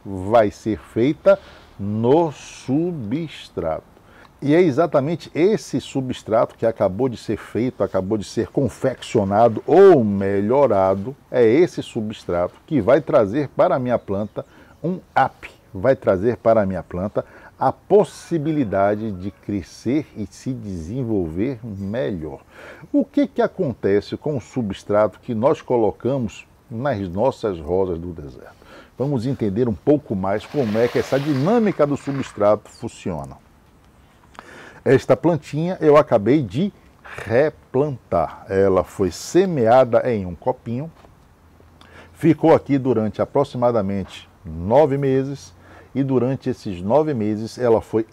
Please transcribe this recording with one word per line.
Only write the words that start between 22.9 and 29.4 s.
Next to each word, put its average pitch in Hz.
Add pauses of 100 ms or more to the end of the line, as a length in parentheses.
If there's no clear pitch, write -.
O 285
que -
que -
acontece 107
com 147
o 107
substrato 104
que 123
nós 147
colocamos 117 (240)
nas 113
nossas 101
rosas 90
do 87
deserto? 73 (420)
Vamos 131
entender 123